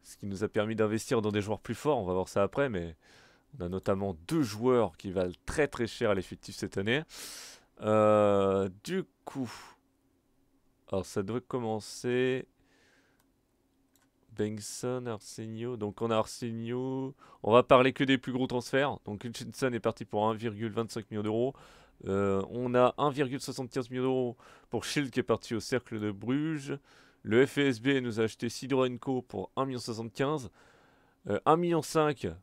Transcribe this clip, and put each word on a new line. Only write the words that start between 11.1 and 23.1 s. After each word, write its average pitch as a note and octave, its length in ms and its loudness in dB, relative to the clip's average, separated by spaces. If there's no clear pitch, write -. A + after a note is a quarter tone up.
doit A2 160 -4
commencer. B2 1040 -2
Bengtsson, A2 720 -6
Arsenio. A2+ 680 -8
Donc G#2 260 -6
on A2+ 100 0
a A2 60 4
Arsenio. B2 1000 -4
On G#2+ 100 2
va A#2+ 120 10
parler C3 300 8
que C#3+ 100 0
des C3 140 4
plus B2+ 160 -6
gros B2+ 140 0
transferts. B2 580 -2
Donc G#2 180 -8
Hutchinson A#2+ 500 -4
est A2+ 60 -2
parti A2 260 -2
pour G#2+ 220 2
un A2+ 60 2
virgule A2 380 -4
vingt-cinq A2+ 380 -4
million G#2+ 140 -4
d'euros. A#2 300 0
Euh, G2 440 2
on B2 260 -2
a B2 220 6
un D3 120 2
virgule C3 320 -2